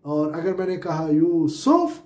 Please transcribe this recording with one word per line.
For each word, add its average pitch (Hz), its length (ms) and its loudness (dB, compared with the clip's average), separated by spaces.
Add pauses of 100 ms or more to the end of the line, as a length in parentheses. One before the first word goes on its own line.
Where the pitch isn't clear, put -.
और 151 280 -2
अगर 170 240 -2
मैंने 185 200 -4
कहा 160 320 -4
यूसुफ 170 960 2